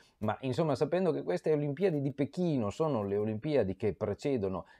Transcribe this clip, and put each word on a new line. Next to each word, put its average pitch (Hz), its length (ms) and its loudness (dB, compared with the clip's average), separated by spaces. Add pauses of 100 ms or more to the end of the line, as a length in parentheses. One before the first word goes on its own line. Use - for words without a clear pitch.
(180)
ma 107 240 -2
insomma 139 320 0
sapendo 160 380 2
che 139 100 -2
queste 175 280 -2
Olimpiadi 147 520 0
di 135 100 -2 (140)
Pechino 147 440 0
sono 139 340 0
le 101 120 0
Olimpiadi 107 600 0
che 104 180 0
precedono, 101 680 -2 (160)